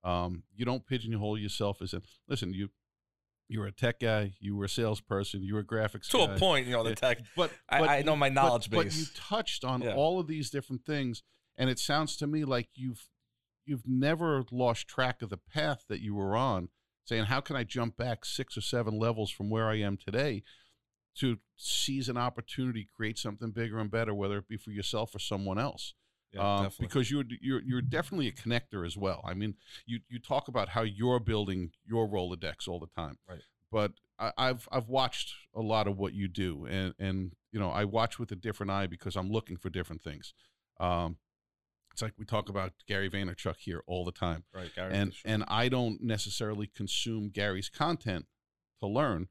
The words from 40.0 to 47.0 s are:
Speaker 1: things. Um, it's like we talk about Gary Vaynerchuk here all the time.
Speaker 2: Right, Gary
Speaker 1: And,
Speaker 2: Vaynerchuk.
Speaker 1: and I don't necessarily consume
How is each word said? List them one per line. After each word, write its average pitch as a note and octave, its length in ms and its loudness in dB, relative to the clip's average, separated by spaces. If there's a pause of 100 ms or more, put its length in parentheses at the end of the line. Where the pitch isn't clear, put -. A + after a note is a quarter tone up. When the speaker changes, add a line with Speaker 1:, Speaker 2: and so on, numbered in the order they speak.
Speaker 1:
things. - 320 -12 (440)
Um, F2 380 0 (760)
it's - 100 -8
like A2 160 -4
we A2 80 -12
talk G#2+ 240 -2
about F#2+ 240 -4 (120)
Gary G2 220 0
Vaynerchuk F#2+ 480 -4
here - 300 -8
all F2+ 180 -2
the F2 80 -4
time. E2+ 320 -2 (100)
Speaker 2:
Right, F#2 200 -12
Gary F#2 200 -6
Speaker 1:
And, G2+ 180 2
Speaker 2:
Vaynerchuk. - 120 -16
Speaker 1:
and G#2+ 240 0
I A#2+ 220 2
don't B2 320 0
necessarily G#2+ 640 -2
consume G#2 640 -2